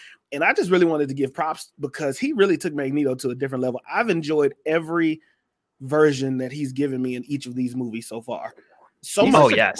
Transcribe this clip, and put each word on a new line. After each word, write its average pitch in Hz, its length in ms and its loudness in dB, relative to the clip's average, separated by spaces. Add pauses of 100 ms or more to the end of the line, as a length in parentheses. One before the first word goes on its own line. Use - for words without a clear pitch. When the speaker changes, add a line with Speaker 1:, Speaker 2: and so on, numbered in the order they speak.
(320)
Speaker 1:
And 143 120 -4
I 214 100 4
just 339 160 0
really 180 160 6
wanted 151 240 2
to 135 60 -6
give 131 180 -2
props 156 460 -6
because 139 400 -6
he 285 140 -2
really 196 240 4
took 156 180 -6
Magneto 139 400 -2
to 127 160 -4
a 123 40 -6
different 131 280 -4
level. 123 180 -4 (100)
I've 220 200 0
enjoyed 151 420 0 (140)
every 160 540 -2 (600)
version 135 560 2
that 127 140 -6
he's 143 200 -6
given 131 300 -2
me 127 140 -4
in 123 100 -8
each 139 220 -8
of 123 80 -10
these 127 200 -4
movies 117 320 -8
so 113 140 -12
far. - 320 -10 (520)
So - 200 2
Speaker 2:
He's - 80 4
Speaker 1:
much 156 100 10
Speaker 2:
Oh, 123 60 8
yes. 107 300 2